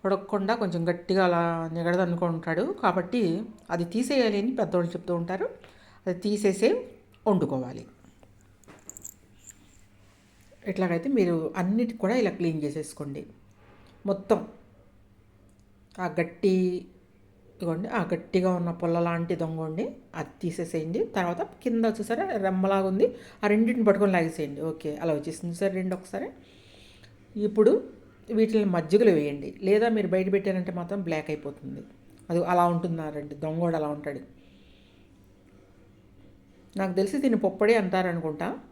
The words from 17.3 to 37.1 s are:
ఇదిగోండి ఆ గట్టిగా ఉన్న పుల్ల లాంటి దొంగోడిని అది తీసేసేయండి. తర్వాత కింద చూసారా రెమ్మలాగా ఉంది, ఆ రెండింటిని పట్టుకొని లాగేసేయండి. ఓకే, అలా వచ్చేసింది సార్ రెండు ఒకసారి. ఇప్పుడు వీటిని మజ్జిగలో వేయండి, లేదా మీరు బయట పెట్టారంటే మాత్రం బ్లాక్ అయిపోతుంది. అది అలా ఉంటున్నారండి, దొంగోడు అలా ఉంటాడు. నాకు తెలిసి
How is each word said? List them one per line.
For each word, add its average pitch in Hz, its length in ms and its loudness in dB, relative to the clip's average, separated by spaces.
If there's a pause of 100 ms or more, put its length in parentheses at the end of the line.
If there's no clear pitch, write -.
ఇదిగోండి 170 320 -4
ఆ 208 140 0
గట్టిగా 180 520 0
ఉన్న 170 160 -2
పుల్ల 170 280 0
లాంటి 170 360 0
దొంగోడిని 160 600 -4 (200)
అది 160 140 -8 (120)
తీసేసేయండి. 170 640 -2
తర్వాత 175 360 -2 (220)
కింద 226 220 2
చూసారా 226 520 -2
రెమ్మలాగా 190 500 2
ఉంది, 196 280 2 (280)
ఆ 208 40 2
రెండింటిని 226 380 4
పట్టుకొని 196 260 6
లాగేసేయండి. 160 500 0
ఓకే, 156 340 -4
అలా 160 180 -2
వచ్చేసింది 160 420 -4
సార్ 190 180 0
రెండు 185 220 -2
ఒకసారి. 196 340 -8 (1080)
ఇప్పుడు 214 480 4 (500)
వీటిని 220 320 4
మజ్జిగలో 185 460 4
వేయండి, 147 500 0
లేదా 214 280 4
మీరు 214 180 0
బయట 185 260 2
పెట్టారంటే 190 380 -2
మాత్రం 175 300 -6
బ్లాక్ 160 280 -4
అయిపోతుంది. 143 520 -8 (480)
అది 170 160 2
అలా 175 220 6
ఉంటున్నారండి, 160 680 -2
దొంగోడు 165 400 -2
అలా 151 120 0
ఉంటాడు. 147 320 -6 (2500)
నాకు 190 160 -2
తెలిసి 196 240 2